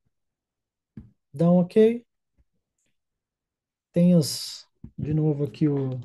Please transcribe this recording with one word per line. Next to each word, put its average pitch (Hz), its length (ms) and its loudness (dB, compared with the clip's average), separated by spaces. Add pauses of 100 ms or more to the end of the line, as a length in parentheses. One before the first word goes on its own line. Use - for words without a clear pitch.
(1300)
dar 160 160 0
um 180 100 4
ok. 220 460 0 (1900)
Tem 175 220 4
as, - 520 -2 (300)
de 139 160 -6
novo 151 320 -2
aqui 147 240 -2
o, 135 220 -4 (140)